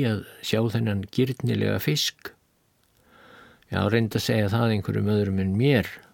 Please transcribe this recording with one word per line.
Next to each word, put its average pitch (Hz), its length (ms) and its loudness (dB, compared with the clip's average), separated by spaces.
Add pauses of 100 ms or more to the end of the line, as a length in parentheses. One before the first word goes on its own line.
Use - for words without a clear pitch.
(120)
að 104 120 -2 (200)
sjá - 180 0 (140)
þennan 107 340 -2
girnilega 110 720 -2
fisk.“ - 560 -4 (1400)
„Já, 95 180 0
reyndu 110 320 2
að - 80 -4
segja 107 240 2
það 113 240 2
einhverjum 104 380 -2
öðrum 98 240 0
en 95 180 0
mér,“ 127 300 4 (260)